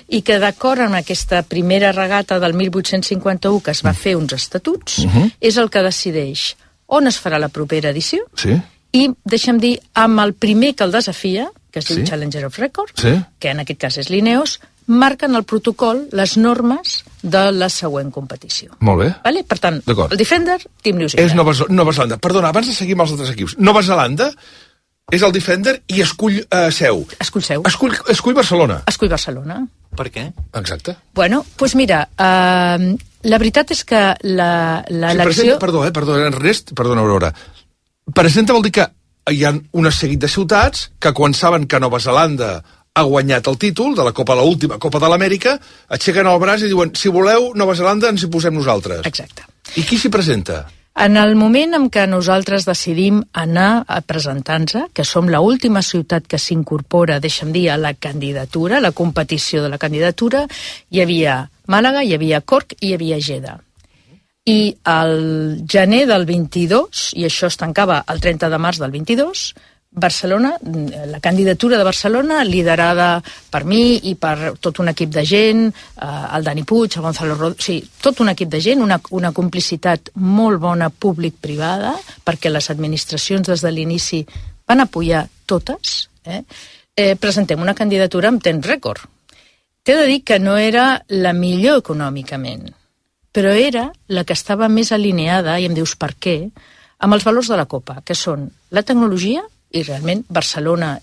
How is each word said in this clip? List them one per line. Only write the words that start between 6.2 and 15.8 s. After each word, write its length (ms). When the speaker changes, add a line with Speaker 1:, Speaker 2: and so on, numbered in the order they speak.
Speaker 1:
on 200
es 160
farà 160
la 100
propera 420
edició, 340
Speaker 2:
Sí. 240
Speaker 1:
i, 180
deixa'm 360
dir, 200
amb 260
el 140
primer 420
que 80
el 80
desafia, 580
que 80
es 80
diu 100
Speaker 2:
Sí. 60
Speaker 1:
Challenger 420
of 120
Record, 380
Speaker 2:
Sí. 280
Speaker 1:
que 120
en 100
aquest 180
cas 180
és 120
l'Ineos, 500
marquen 460
el 80
protocol, 720